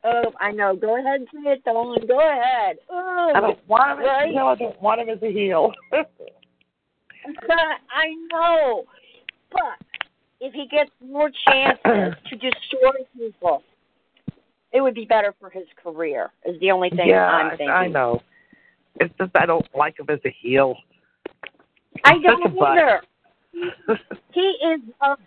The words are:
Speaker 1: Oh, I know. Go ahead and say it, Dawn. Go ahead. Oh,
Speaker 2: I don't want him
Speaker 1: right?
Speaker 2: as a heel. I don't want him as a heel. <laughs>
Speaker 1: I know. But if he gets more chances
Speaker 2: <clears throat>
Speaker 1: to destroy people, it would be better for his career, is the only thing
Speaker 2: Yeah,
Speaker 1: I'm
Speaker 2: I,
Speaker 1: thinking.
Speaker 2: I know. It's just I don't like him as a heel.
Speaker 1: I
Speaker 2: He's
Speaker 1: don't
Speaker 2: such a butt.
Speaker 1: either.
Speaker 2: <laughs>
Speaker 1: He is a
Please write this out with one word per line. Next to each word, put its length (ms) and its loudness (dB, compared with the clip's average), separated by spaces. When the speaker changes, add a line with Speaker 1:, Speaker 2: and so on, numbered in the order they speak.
Speaker 1:
Oh, 360 0
I 120 -4
know. 240 0
Go 220 -2
ahead 220 -2
and 120 -14
say 180 -4
it, 140 -2
Dawn. 420 -2
Go 140 2
ahead. 580 2
Oh, 460 -2
Speaker 2:
I 60 6
don't 280 -2
want 300 4
him 80 -2
Speaker 1:
right? 220 0
Speaker 2:
as 0 -
a 40 -6
heel. 140 0
I 80 4
don't 260 -8
want 200 0
him 80 -6
as 140 -8
a 100 -4
heel. 400 0
<laughs> 0 -
Speaker 1:
I 220 -4
know. 520 0
But 360 -6
if 140 -12
he 160 -12
gets 200 0
more 260 -2
chances 760 2
Speaker 2:
<clears throat> 80 -18
Speaker 1:
to 60 -14
destroy 560 0
people, 460 -4
it 80 4
would 140 0
be 100 -10
better 360 0
for 100 -20
his 140 -14
career, 480 -6
is 140 -6
the 100 2
only 200 2
thing 180 2
Speaker 2:
Yeah, 180 6
Speaker 1:
I'm 200 2
Speaker 2:
I, 40 -4
Speaker 1:
thinking. 200 -8
Speaker 2:
I 180 2
know. 320 -2
It's 180 0
just 160 -6
I 120 4
don't 200 0
like 220 -2
him 120 -14
as 140 -2
a 160 -4
heel. 360 2
Speaker 1:
I 100 8
Speaker 2:
He's 80 -2
Speaker 1:
don't 200 4
Speaker 2:
such 100 0
a 20 -10
butt. 240 4
Speaker 1:
either. 220 4
Speaker 2:
<laughs> 280 -20
Speaker 1:
He 80 -4
is 400 -2
a 140 0